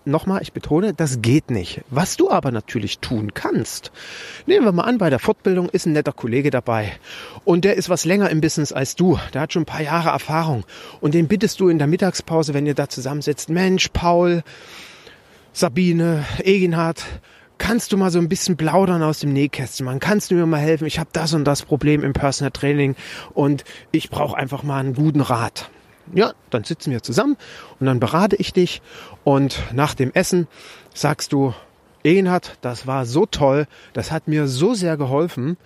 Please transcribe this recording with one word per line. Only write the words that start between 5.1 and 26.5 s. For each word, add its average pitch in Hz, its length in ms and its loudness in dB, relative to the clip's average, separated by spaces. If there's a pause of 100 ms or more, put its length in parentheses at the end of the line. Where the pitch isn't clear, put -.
Fortbildung 185 480 0
ist - 180 -2
ein 165 60 2
netter 151 220 0
Kollege 135 380 0
dabei 113 420 -2 (500)
und 175 220 4
der 202 100 2
ist 180 140 -2
was 170 160 -2
länger 196 240 2
im 156 100 0
Business 151 320 0
als 135 240 -4
du, 170 240 4 (140)
der 135 80 -4
hat 160 100 -4
schon 165 120 0
ein - 20 -4
paar - 160 -6
Jahre 160 280 0
Erfahrung 143 540 0 (380)
und 151 120 2
den 170 140 4
bittest 202 320 0
du 185 80 4
in 165 120 4
der 143 80 2
Mittagspause, 165 640 0
wenn 143 120 0
ihr 147 100 0
da 143 120 0
zusammensitzt, 143 600 -4
Mensch, 185 400 2
Paul, 175 520 2 (1080)
Sabine, 165 720 0 (220)
Eginhard, 170 580 2 (540)
kannst 208 360 -2
du 196 40 2
mal 190 140 2
so 175 80 4
ein 170 100 2
bisschen 175 280 0
plaudern 170 460 2
aus 156 160 0
dem 143 120 0
Nähkästchen 135 540 -2
machen? 131 140 -4
Kannst 196 320 0
du 185 40 4
mir 175 100 4
mal 160 140 2
helfen? 156 260 0
Ich 151 140 -4
hab - 140 -8
das 160 200 -2
und 147 120 2
das 143 160 2
Problem 147 420 2
im 139 100 0
Personal 135 380 -2
Training 143 440 0 (380)
und 143 300 2 (280)
ich - 180 0
brauch 147 240 -4
einfach 139 300 -4
mal 139 160 -2
einen 135 160 -2
guten 147 260 2
Rat. 113 480 -4 (440)
Ja, 208 200 2 (160)
dann 113 160 -4